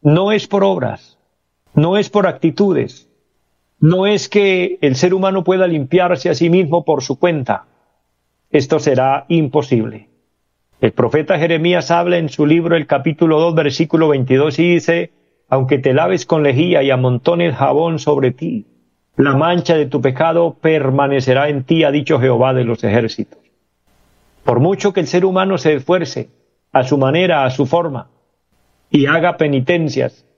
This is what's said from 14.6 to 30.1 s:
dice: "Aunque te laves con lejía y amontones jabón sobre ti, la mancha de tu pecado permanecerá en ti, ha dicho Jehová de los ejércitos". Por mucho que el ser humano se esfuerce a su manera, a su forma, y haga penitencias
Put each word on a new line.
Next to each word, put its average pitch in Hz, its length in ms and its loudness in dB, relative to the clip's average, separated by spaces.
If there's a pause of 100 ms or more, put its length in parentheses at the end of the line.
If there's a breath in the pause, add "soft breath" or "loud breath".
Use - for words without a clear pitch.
dice: 170 380 -2 (380)
"Aunque 135 280 0
te 131 160 0
laves 170 320 0
con 156 180 0
lejía 147 400 2
y 135 80 0
amontones 127 640 0
jabón 147 440 0
sobre 135 320 0
ti, - 360 -8 (480)
la 139 200 2
mancha 165 400 0
de 151 120 0
tu 131 140 -4
pecado 160 600 0
permanecerá 139 880 0
en 143 140 -4
ti, 160 200 2
ha 147 80 2
dicho 143 280 0
Jehová 127 340 2
de 127 120 0
los 113 180 -4
ejércitos". 110 560 -4 (1040)
Por 120 160 0
mucho 190 340 0
que 190 60 -2
el 160 80 -2
ser 180 180 0
humano 190 320 0
se 156 160 0
esfuerce 147 560 -4 (420)
a 131 120 2
su 143 140 0
manera, 147 480 0
a 127 40 0
su 131 160 -2
forma, 147 440 -4 (840)
y 139 160 4
haga 165 300 0
penitencias 139 880 -2 (120)